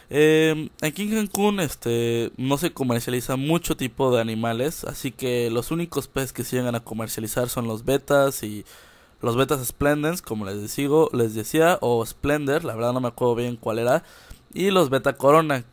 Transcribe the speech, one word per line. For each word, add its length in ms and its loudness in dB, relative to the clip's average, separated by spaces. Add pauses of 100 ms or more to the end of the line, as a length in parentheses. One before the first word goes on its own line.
Em, 600 4 (120)
aquí 220 -4
en 80 -2
Cancún, 480 0
este, 800 -2
no 200 0
se 160 -2
comercializa 600 -2
mucho 420 -2
tipo 380 -2
de 60 4
animales, 640 -4
así 260 -8
que 400 -2
los 180 -2
únicos 380 -4
peces 260 -6
que 100 -6
se 120 -6
llegan 180 0
a 100 -4
comercializar 640 -4
son 180 -4
los 180 -6
betas 560 2
y 240 -10 (560)
los 140 0
betas 300 2
splendens, 560 0
como 240 -6
les 160 -6
decigo, 520 2
les 220 2
decía, 460 2
o 240 2
splendor, 580 -2
la 120 -6
verdad 180 0
no 60 -2
me 80 -2
acuerdo 280 0
bien 200 -4
cuál 240 -4
era, 240 2 (500)
y 160 0
los 200 4
beta 240 0
corona, 600 4